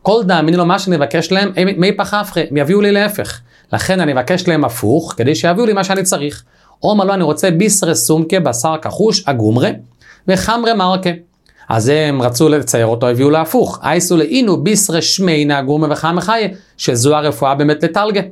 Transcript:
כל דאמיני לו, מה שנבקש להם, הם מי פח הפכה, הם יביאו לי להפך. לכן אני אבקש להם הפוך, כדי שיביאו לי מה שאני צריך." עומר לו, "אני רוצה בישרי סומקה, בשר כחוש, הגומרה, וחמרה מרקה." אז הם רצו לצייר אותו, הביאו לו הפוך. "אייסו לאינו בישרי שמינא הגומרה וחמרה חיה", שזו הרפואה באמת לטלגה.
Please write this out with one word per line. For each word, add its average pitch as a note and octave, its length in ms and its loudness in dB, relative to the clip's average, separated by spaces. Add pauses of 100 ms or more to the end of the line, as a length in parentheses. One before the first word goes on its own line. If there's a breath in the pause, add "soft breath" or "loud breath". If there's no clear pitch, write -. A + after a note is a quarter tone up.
כל A3 220 2
דאמיני E3+ 340 2
לו, F3 80 2
מה F#3 140 0
שנבקש E3 520 -2
להם, G3 240 0
הם F#3 120 0 (100)
מי F#3 140 2
פח G#3 220 -4
הפכה, G3 360 -4
הם C#3+ 80 -4
יביאו E3+ 240 2
לי G3+ 100 2
להפך. G3+ 500 -2 (320 soft breath)
לכן F#3 260 -2
אני D3 140 0
אבקש F3+ 340 0
להם D3+ 180 2
הפוך, B2+ 520 -2
כדי B2+ 180 2
שיביאו F3 300 0
לי G#3+ 80 0
מה G3 100 0
שאני F#3+ 200 -2
צריך." D3 400 -4 (360 soft breath)
עומר G3 260 2
לו, G3 80 0
"אני F3 100 0
רוצה D3+ 280 0
בישרי D#3+ 440 2
סומקה, D#3+ 440 0
בשר D#3 420 -2
כחוש, G#3 460 -2
הגומרה, A#2+ 420 2 (580 soft breath)
וחמרה A3+ 460 0
מרקה." F#3 360 0 (600 soft breath)
אז A#2 200 0
הם D3 320 2
רצו A#2+ 280 2
לצייר C3+ 360 2
אותו, A#2 220 0
הביאו B2 220 2
לו D#3 80 2
הפוך. F3 460 0
"אייסו E3+ 340 0
לאינו A3 460 0
בישרי F3 380 0
שמינא D#3 520 0
הגומרה D3 380 0
וחמרה E3 300 -2
חיה", G#3+ 260 -2 (300 loud breath)
שזו C3+ 380 0
הרפואה D3 400 0
באמת D3 280 0
לטלגה. G3+ 380 -2 (100)